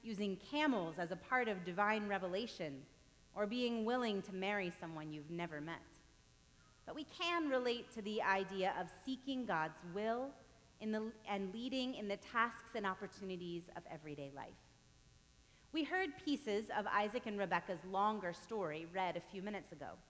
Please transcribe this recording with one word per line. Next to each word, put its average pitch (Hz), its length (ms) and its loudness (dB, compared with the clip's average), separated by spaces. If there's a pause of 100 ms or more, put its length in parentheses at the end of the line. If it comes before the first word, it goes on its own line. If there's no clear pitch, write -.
using 202 320 0
camels 208 640 2
as 170 100 0
a 185 60 0
part 247 320 2
of 185 180 0
divine 208 420 4
revelation, 185 760 0 (480)
or 208 140 2
being 233 360 2
willing 226 380 4
to 190 140 -8
marry 190 440 2
someone 156 320 -6
you've 151 200 -8
never 170 280 -2
met. 160 220 -6 (1040)
But - 80 -8
we 294 120 -6
can 339 440 2
relate 247 460 2
to 226 80 -4
the 214 180 0
idea 190 580 4
of 180 120 -4 (120)
seeking 262 440 -2
God's 160 320 2 (120)
will 226 380 0 (520)
in 214 100 0
the, 220 200 0 (160)
and 196 240 0
leading 254 440 -2
in 208 120 -4
the 202 100 0
tasks - 580 -2
and 214 100 0
opportunities 185 760 -4 (120)
of 175 60 -8 (100)
everyday 147 440 -8
life. 135 180 -10 (1160)
We 311 120 0
heard 349 400 0
pieces 220 420 2 (120)
of 202 80 2
Isaac 208 400 2
and 208 140 -2
Rebekah's 175 500 0
longer 196 440 2
story 165 600 -2
read 180 240 2
a - 140 -8
few 190 100 -6
minutes 196 300 -6
ago. 139 220 -10 (160)